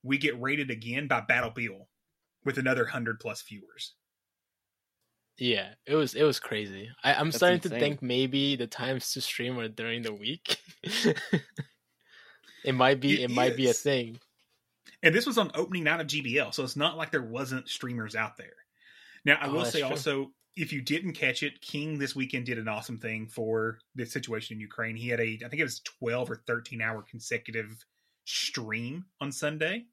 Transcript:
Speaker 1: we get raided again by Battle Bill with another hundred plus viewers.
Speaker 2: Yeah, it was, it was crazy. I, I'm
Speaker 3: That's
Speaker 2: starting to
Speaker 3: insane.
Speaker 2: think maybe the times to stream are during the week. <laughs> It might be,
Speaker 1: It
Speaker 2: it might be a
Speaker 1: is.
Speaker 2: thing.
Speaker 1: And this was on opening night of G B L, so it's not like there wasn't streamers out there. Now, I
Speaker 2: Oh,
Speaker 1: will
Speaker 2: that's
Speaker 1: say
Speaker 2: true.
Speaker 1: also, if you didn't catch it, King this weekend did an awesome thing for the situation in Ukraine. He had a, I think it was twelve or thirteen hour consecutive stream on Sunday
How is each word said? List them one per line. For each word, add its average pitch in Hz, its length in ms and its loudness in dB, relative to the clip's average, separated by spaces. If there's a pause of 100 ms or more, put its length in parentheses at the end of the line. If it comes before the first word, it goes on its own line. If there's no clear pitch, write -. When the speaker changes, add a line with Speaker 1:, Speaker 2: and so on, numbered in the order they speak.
Speaker 1:
we 135 160 2
get 139 240 0
raided 139 300 -2
again 120 360 -4
by 123 140 4
Battle 120 300 2
Bill 110 360 -8 (560)
with 135 140 0
another 131 280 2
hundred 113 340 -4
plus 107 240 -8
viewers. - 500 -14 (1400)
Speaker 2:
Yeah, 110 320 0 (180)
it 139 80 2
was, 151 200 4
it 139 80 4
was 147 160 4
crazy. 104 500 -8 (140)
I, 135 120 6
I'm 151 120 2
Speaker 3:
That's 160 100 0
Speaker 2:
starting 180 240 8
to 190 60 -4
Speaker 3:
insane. 120 120 -2
Speaker 2:
think 147 240 2
maybe 135 520 2
the 120 120 -2
times 127 460 -4
to 135 80 -4
stream 123 380 -2
are 113 80 -4
during 113 360 -4
the 110 100 -4
week. 110 440 -4 (260)
<laughs> 175 600 0 (1200)
It 135 100 2
might 131 260 8
be, 143 220 4
Speaker 1:
It 123 80 0
Speaker 2:
it - 20 -2
might 123 260 4
be 131 100 4
a 120 40 8
Speaker 1:
is. - 100 4
Speaker 2:
thing. 123 380 0 (800)
Speaker 1:
And 165 120 8
this 233 120 4
was 240 120 2
on 202 180 2
opening 175 280 0
night 160 160 4
of 160 80 -4
G 143 140 -2
B 127 160 0
L, - 140 2
so 143 120 -2
it's 127 140 -4
not 156 200 2
like 160 140 -6
there 143 100 0
wasn't 127 460 -6
streamers 113 480 -6
out 110 220 -4
there. - 160 -18 (720)
Now, 143 160 8
I 143 60 -2
Speaker 2:
Oh, 139 40 0
Speaker 1:
will 156 80 2
Speaker 2:
that's 117 140 2
Speaker 1:
say 156 80 2
Speaker 2:
true. 131 80 0
Speaker 1:
also, 139 420 -2 (240)
if 165 160 -4
you 143 100 -4
didn't 170 320 -2
catch 135 300 0
it, 143 180 -4
King 151 380 -4
this 139 160 -2
weekend 131 300 -2
did 120 120 -2
an 110 120 -4
awesome 110 300 -6
thing 110 280 -6
for 113 520 -2 (160)
the 123 100 -4
situation 113 500 -6
in 107 60 -10
Ukraine. 113 340 -6
He 120 140 -6
had 117 100 2
a, 110 240 0
I 120 60 -12
think 135 100 -6
it 156 40 4
was 127 180 -4
twelve 123 500 -2
or 156 60 -6 (100)
thirteen 117 340 -4
hour 110 200 -2
consecutive 113 840 -8 (380)
stream 120 800 -4 (140)
on 143 140 -4
Sunday 156 600 -2